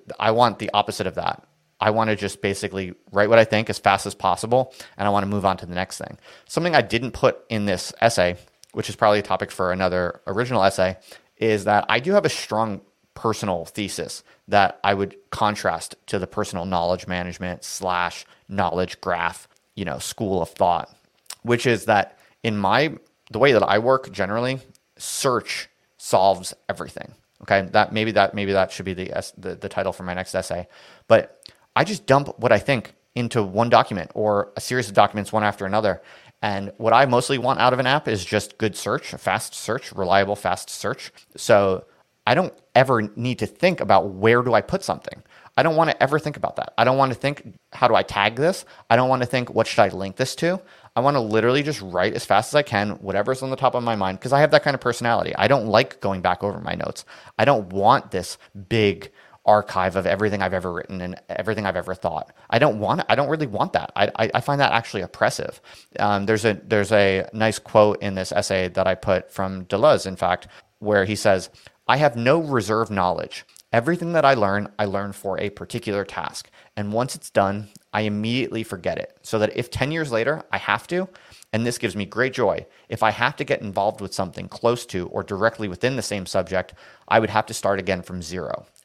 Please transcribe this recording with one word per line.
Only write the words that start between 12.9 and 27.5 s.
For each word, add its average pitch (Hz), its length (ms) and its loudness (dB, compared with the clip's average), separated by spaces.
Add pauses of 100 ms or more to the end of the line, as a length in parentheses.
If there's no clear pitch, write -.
personal 98 500 -2
thesis - 580 -8 (260)
that 98 360 4
I 101 80 4
would 98 240 -2 (140)
contrast 101 640 -2 (140)
to 101 100 -4
the 92 80 -6
personal 101 400 -6
knowledge 90 400 -2
management 90 580 -8
slash 87 640 -4 (200)
knowledge 90 540 -2
graph, 85 480 -4 (260)
you 95 120 -8
know, 71 120 -6
school 95 440 -4
of 82 80 -6
thought, 87 440 0 (500)
which 117 200 0
is 113 220 2
that 104 320 2 (240)
in 107 160 -2
my, 113 360 2 (360)
the 110 80 -4
way 135 140 6
that 107 100 8
I 101 160 4
work 127 340 0
generally, 113 480 -2 (380)
search - 720 -4 (260)
solves 95 560 2 (160)
everything. - 460 -10 (260)
Okay, 98 220 2 (100)